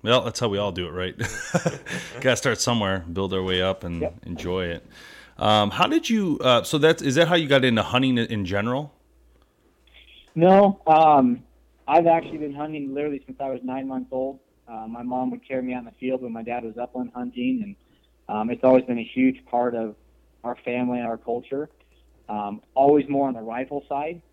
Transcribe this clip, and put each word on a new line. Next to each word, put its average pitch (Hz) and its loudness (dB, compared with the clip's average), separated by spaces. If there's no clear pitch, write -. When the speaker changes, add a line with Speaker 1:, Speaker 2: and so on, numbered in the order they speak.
Speaker 1:
Well, 117 2
that's 113 -8
how 120 0
we 98 -2
all 101 -2
do 87 -6
it, 78 -10
right? 90 -6
<laughs> - -6
Gotta 127 2
start 117 -2
somewhere, 98 0
build 95 -4
our 95 -2
way 92 0
up, 95 -2
and 85 -6
Speaker 2:
Yep. 80 -6
Speaker 1:
enjoy 90 -6
it. 85 -8
Um, 104 4
how - 2
did 320 0
you, 202 0
uh, 123 4
so - -2
that's, 160 4
is 135 0
that 165 4
how 175 4
you 160 2
got 135 4
into 113 4
hunting 127 0
in 110 -2
general? 120 -4
Speaker 2:
No, 190 6
um, 147 6
I've 170 4
actually 160 2
been 147 -8
hunting 147 -8
literally 143 -4
since 131 -18
I 135 -4
was 127 -6
nine 131 -8
months 127 -8
old. 131 -6
Uh, 110 -14
my 120 -12
mom 127 -4
would 120 -14
carry 131 -4
me 127 -6
out 123 -8
in 117 -16
the 113 -20
field 127 -6
when 120 -8
my 113 -10
dad 117 -6
was 113 -10
upland 123 -8
hunting, 123 -4
and, 101 -12
um, 107 -2
it's 123 -4
always 127 6
been 120 -4
a 110 -6
huge 131 0
part 123 -2
of 113 -4
our 120 -6
family 123 -2
and 120 -6
our 113 -6
culture. 135 -8
Um, 104 -8
always 139 6
more 139 0
on 127 -4
the 113 -10
rifle 131 -8
side. 156 -8